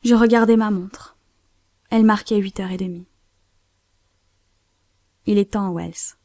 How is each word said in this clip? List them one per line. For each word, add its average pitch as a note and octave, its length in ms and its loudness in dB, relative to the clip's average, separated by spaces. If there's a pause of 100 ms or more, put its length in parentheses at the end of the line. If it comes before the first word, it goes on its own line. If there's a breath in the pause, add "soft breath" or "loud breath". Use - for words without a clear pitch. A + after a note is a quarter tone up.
Je A#3+ 120 4
regardai A3+ 420 4
ma A3 140 0
montre. - 480 -10 (720)
Elle A3+ 140 2
marquait G#3+ 340 0
huit G3 200 -6
heures F#3+ 120 -8
et F#3 80 -8
demie. « F3+ 280 -8 (2250)
Il G#3 100 0
est G3+ 160 0
temps, G3 220 -4
Wells. » E3+ 500 -12